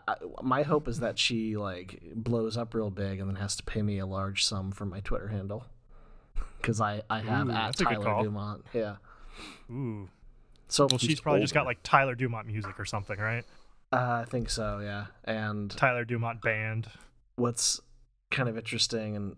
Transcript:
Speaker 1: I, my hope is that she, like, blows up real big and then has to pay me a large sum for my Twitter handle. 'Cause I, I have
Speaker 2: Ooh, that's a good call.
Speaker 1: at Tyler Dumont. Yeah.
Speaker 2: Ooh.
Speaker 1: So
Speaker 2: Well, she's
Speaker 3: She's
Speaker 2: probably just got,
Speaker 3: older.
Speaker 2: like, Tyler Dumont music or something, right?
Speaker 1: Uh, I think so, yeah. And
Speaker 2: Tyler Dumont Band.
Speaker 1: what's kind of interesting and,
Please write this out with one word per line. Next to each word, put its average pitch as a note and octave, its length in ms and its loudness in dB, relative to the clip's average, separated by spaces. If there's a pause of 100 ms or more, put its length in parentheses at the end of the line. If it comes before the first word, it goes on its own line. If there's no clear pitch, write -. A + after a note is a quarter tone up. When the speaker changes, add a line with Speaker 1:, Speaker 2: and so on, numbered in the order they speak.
Speaker 1:
I, G#2 60 2 (280)
my C3 200 4
hope D3+ 260 2
is A#2 100 -2
that A2 180 0
she, A2 380 2
like, F#2+ 460 -6 (120)
blows A2+ 440 0
up A#2 160 -4
real A2 160 0
big G2 320 -4
and G2 80 -2
then G2 80 -2
has F#2+ 180 -2
to - 80 -8
pay - 180 -2
me G#2 160 2
a F#2+ 80 -2
large F#2+ 380 -2
sum F#2+ 300 0
for G#2 120 -6
my F#2+ 140 -6
Twitter G2 300 2
handle. G2+ 340 -4 (1000)
'Cause A2 200 2
I, G#2 280 2
I A2 120 0
have A2 260 2
Speaker 2:
Ooh, B2 60 0
that's A2 260 2
a - 60 4
good B2 100 4
call. G#2+ 60 -2
Speaker 1:
at G2+ 80 -2
Tyler A2 160 4
Dumont. G#2 480 -4
Yeah. G#2 220 0 (760)
Speaker 2:
Ooh. A2+ 380 -6 (580)
Speaker 1:
So C#3 240 6
Speaker 2:
Well, B2+ 60 4
she's A#2+ 140 2
Speaker 3:
She's D3 100 2
Speaker 2:
probably D3 180 4
just - 140 2
got, D3+ 80 6
Speaker 3:
older. C3 80 0
Speaker 2:
like, A#2+ 120 -4
Tyler C3+ 320 6
Dumont A#2 340 -2
music G#2 300 -4
or G#2 60 -6
something, G2 340 -4
right? A2+ 280 -2 (480)
Speaker 1:
Uh, B2 280 2
I A#2 80 -8
think A#2+ 200 -2
so, G#2 300 -2
yeah. G#2 260 -6 (180)
And G#2+ 480 -2
Speaker 2:
Tyler B2 320 4
Dumont A#2 380 -2
Band. A2 480 0 (480)
Speaker 1:
what's - 420 2 (500)
kind B2+ 200 2
of A2 80 -4
interesting A2+ 580 -2
and, G2+ 220 -4